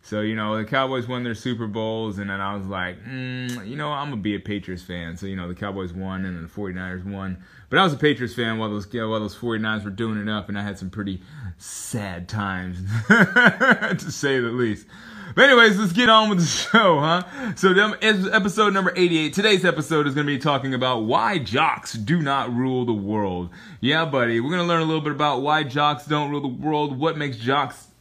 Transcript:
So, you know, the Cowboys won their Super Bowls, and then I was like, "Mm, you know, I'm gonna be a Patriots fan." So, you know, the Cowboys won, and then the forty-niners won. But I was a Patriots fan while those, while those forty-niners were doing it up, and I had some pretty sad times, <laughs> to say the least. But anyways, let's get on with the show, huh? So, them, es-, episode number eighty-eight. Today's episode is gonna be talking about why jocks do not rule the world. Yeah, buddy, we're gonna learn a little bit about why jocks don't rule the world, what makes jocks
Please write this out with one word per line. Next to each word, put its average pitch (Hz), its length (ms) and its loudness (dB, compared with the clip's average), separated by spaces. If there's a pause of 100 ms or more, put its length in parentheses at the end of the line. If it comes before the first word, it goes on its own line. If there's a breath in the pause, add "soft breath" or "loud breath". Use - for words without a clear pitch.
So, 107 200 -6
you 107 120 -2
know, 107 240 -2
the 110 60 -4
Cowboys 131 460 -2
won 123 140 -6
their 117 120 -4
Super 117 320 -4
Bowls, 110 520 -4
and 101 100 -6
then 98 100 -4
I 98 160 -4
was 98 100 -8
like, 90 380 -6
"Mm, 127 640 -8
you 123 80 -10
know, 147 160 -6
I'm 147 180 -6
gonna 120 120 -6
be 104 120 -2
a 98 60 -4
Patriots 92 420 -8
fan." 87 360 -10
So, 95 80 -10
you 98 100 -8
know, 87 140 -8
the 90 40 -8
Cowboys 98 400 -8
won, 95 300 -6
and 92 140 -8
then 82 40 -10
the 82 60 -12
forty-niners 92 560 -8
won. 95 340 -8 (320 loud breath)
But 156 100 4
I 196 40 6
was 170 100 2
a 127 40 -6
Patriots 123 360 0
fan 113 240 -2
while 110 120 -4
those, 104 220 -6
while 110 280 -2
those 104 160 -6
forty-niners 110 480 -4
were 104 80 -8
doing 110 260 -4
it 104 120 -4
up, 107 180 -4
and 101 100 -6
I 101 60 -6
had 101 160 -8
some 95 100 -8
pretty 98 320 -6 (360 loud breath)
sad 92 720 -10
times, 92 500 -4 (160)
<laughs> 113 140 -4
to 226 1000 6
say 135 300 0
the 117 100 0
least. 117 380 -2 (480 loud breath)
But 180 100 8
anyways, 233 320 8
let's 202 140 0
get 226 180 4
on 220 200 8
with 196 100 2
the 170 60 4
show, 180 560 4
huh? 180 540 -2
So, 185 180 4
them, 208 280 4
es-, 214 300 4
episode 202 420 2
number 185 220 2
eighty-eight. 160 380 2
Today's 202 320 4
episode 151 420 2
is 135 80 -2
gonna 147 100 0
be 143 140 -2
talking 135 340 0
about 127 300 0
why 170 360 0
jocks 131 540 -2
do 123 280 0
not 135 340 -2
rule 127 300 0
the 120 80 0
world. 98 560 -2 (320 loud breath)
Yeah, 156 240 2
buddy, 120 340 2
we're 127 100 -2
gonna 180 140 0
learn 170 180 2
a 160 40 0
little 156 160 0
bit 147 100 -4
about 139 300 0
why 151 220 2
jocks 147 420 0
don't 147 260 0
rule 143 100 -4
the 139 60 -6
world, 139 500 -2
what 151 200 0
makes 143 180 -4
jocks 131 520 -2 (140)